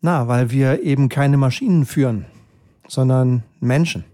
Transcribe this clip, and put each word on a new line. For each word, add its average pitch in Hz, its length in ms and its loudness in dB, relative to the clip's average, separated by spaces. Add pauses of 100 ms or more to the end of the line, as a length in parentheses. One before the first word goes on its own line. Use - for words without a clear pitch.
Na, 156 240 0
weil 123 220 0
wir 135 320 0
eben 139 280 0
keine 143 280 0
Maschinen 143 480 0
führen, 113 400 -2 (640)
sondern 127 560 0 (160)
Menschen. 135 440 -2 (100)